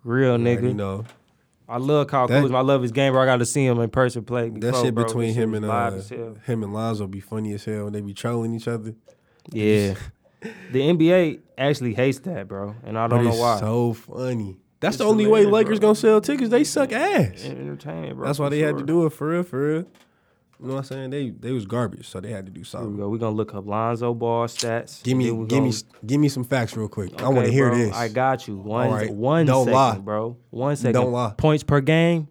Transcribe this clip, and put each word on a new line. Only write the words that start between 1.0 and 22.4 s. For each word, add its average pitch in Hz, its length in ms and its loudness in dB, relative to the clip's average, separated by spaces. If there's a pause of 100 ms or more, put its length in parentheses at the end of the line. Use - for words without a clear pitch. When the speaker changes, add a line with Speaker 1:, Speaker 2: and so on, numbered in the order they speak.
Speaker 1:
I 117 100 -8
love 143 280 2
Kyle 127 200 2
Speaker 2:
That 127 140 4
Speaker 1:
Kuzma. 127 180 2
I - 20 2
love 135 200 4
his 120 120 -4
game, 135 180 2
bro. 131 100 4
I 131 40 4
got 127 120 4
to 120 80 2
see 139 200 0
him 120 160 2
in 113 80 0
person 123 340 0
play 120 260 -2
Speaker 2:
That 110 120 -10
Speaker 1:
before, 123 240 0
Speaker 2:
shit 120 100 0
Speaker 1:
bro. 117 80 2
Speaker 2:
between 113 260 0
Speaker 1:
That 110 40 0
shit 117 100 0
Speaker 2:
him 110 80 0
Speaker 1:
was 107 60 -4
Speaker 2:
and, 107 100 -4
Speaker 1:
live 117 260 0
Speaker 2:
uh, - 40 -8
Speaker 1:
as 95 120 -12
hell. 117 260 -12 (100)
Speaker 2:
him 113 180 -2
and 101 100 -8
Lonzo 110 340 -4
be 98 120 -10
funny 107 320 -8
as 101 140 -10
hell 107 200 -6
when 104 80 -8
they 104 60 -6
be 101 140 -10
trolling 117 420 -4
each 113 140 -8
other. 110 240 -8 (580)
Speaker 1:
Yeah. 107 480 2
Speaker 2:
<laughs> - 40 -14 (680)
Speaker 1:
The 131 160 0
N 170 100 4
B 160 140 4
A 180 280 2 (180)
actually 127 380 -2
hates 127 240 2
that, 98 280 -8
bro. 101 360 -10
And 107 140 -6
I 113 100 0
don't 120 120 4
Speaker 2:
But 120 40 4
Speaker 1:
know 117 80 4
Speaker 2:
it's 113 80 2
Speaker 1:
why. 117 200 2
Speaker 2:
so 113 340 0
funny. 113 680 -8 (200)
That's 170 160 -2
Speaker 1:
It's - 40 -10
Speaker 2:
the 226 100 0
only 214 160 4
way 214 160 6
Speaker 1:
hilarious, 202 100 6
Speaker 2:
Lakers 214 280 2
Speaker 1:
bro. 214 100 4
Speaker 2:
gonna 214 60 6
sell 214 260 4
tickets. 269 300 -2
They 254 120 4
suck 269 300 0
ass. 247 500 0
Speaker 1:
En-, 135 140 -10
entertainment, 143 600 -10
bro, 135 100 -6
Speaker 2:
That's 143 120 -2
why 147 60 0
Speaker 1:
for 143 60 -2
Speaker 2:
they 151 80 0
had 151 160 2
to - 40 -6
Speaker 1:
sure. 139 60 -8
Speaker 2:
do 165 220 2
it 151 60 -2
for 147 160 -6
real, 175 140 -2
for 135 240 -6
real. 160 180 -2 (720)
You 123 80 -16
know 131 60 -6
what 135 60 -4
I'm 135 60 -8
saying? 131 240 -10
They, 139 220 -6
they 117 200 -10
was 117 140 -4
garbage, 113 420 -4
so - 120 -12
they 101 120 -12
had 95 140 -10